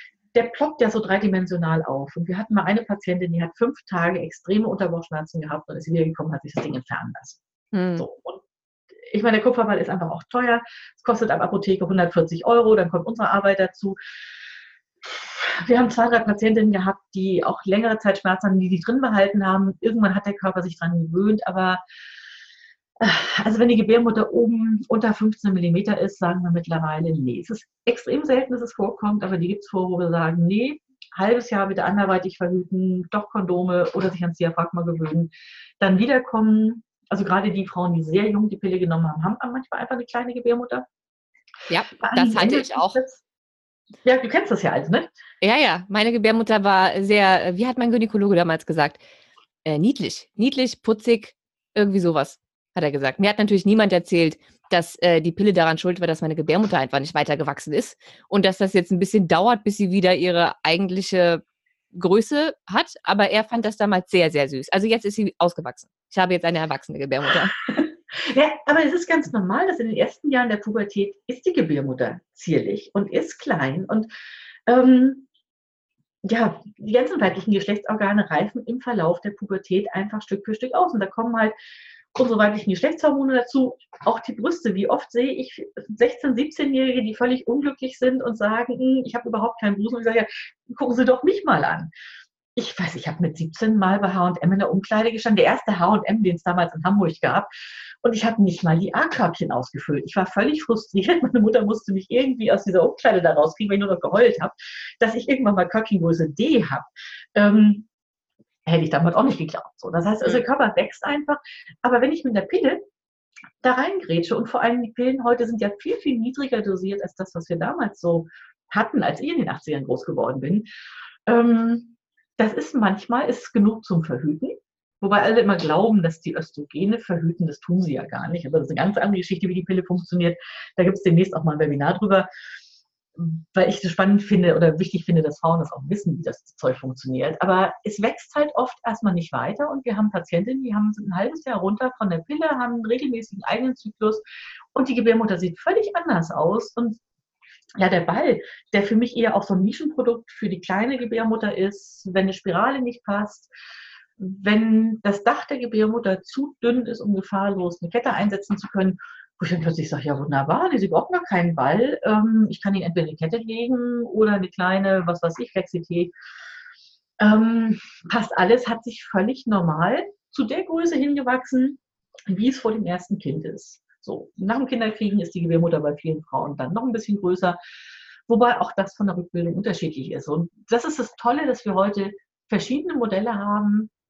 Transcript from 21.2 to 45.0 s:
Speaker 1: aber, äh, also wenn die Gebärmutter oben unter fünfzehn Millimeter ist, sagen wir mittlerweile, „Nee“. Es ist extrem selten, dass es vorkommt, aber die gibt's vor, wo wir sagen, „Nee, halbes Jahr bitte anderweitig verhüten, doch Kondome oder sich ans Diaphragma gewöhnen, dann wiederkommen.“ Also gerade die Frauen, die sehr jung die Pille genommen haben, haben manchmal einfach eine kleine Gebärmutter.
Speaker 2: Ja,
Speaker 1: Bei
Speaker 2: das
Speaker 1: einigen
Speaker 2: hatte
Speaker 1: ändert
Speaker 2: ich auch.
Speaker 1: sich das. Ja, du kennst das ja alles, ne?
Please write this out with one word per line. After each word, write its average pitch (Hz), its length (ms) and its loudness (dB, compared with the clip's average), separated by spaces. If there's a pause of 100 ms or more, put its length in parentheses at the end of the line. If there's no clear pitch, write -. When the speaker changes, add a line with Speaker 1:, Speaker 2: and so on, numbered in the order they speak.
Speaker 1:
aber, 185 320 -2 (1200)
äh, 226 80 2 (360)
also 220 160 0
wenn 240 80 6
die 240 80 6
Gebärmutter 220 580 4
oben 226 540 2
unter 220 260 2
fünfzehn 214 400 0
Millimeter 180 460 2
ist, 202 200 -2
sagen 180 240 0
wir 175 80 0
mittlerweile, 165 600 -2
„Nee“. 127 300 -2
Es - 80 -12
ist 220 160 -10 (200)
extrem 262 380 -2
selten, 262 300 0
dass 233 80 -6
es 240 120 -10
vorkommt, 208 500 -2
aber 190 140 -4
die 170 120 -2
gibt's 202 200 -8
vor, 185 220 -2
wo 175 80 -2
wir 175 100 0
sagen, 165 360 0
„Nee, 233 340 0 (360)
halbes 233 340 0
Jahr 196 180 -2
bitte 190 160 -4
anderweitig 190 540 0
verhüten, 185 760 -2
doch 208 180 -4
Kondome 180 640 0
oder 190 160 0
sich 175 140 -6
ans 170 140 -2
Diaphragma 170 460 -2
gewöhnen, 160 480 -2 (480)
dann 190 200 4
wiederkommen.“ 220 840 2 (260)
Also 196 140 -2
gerade 196 280 0
die 190 160 -4
Frauen, 180 260 -2
die 165 100 0
sehr 190 260 0
jung 214 200 2
die - 80 -8
Pille 185 220 -2
genommen 165 280 0
haben, 160 160 -4
haben 226 280 -4
manchmal 262 300 -8
einfach 254 140 -8
eine 240 100 -8
kleine 240 280 -6
Gebärmutter. 240 540 -2 (840)
Speaker 2:
Ja, 170 160 0 (140)
Speaker 1:
Bei - 160 -2
Speaker 2:
das 170 40 4
Speaker 1:
einigen 226 160 4
Speaker 2:
hatte 190 100 4
Speaker 1:
ändert 269 220 2
Speaker 2:
ich - 80 -8
auch. 175 180 0
Speaker 1:
sich 262 100 2
das. - 200 -16 (840)
Ja, 254 120 6
du 254 120 -2
kennst 370 200 0
das 214 140 -2
ja 135 80 2
alles, 147 180 -2
ne? 277 200 0 (340)